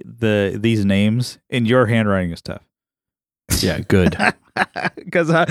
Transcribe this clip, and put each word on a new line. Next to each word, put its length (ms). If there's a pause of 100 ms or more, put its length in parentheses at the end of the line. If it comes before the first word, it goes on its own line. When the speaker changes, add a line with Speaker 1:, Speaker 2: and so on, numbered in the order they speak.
Speaker 1:
the, 540
these 260
names 540 (120)
in 160
your 200
handwriting 440
is 100
tough. 220 (960)
Speaker 2:
Yeah, 200
good. 420
Speaker 1:
<laughs> 880
'Cause 180
I, 200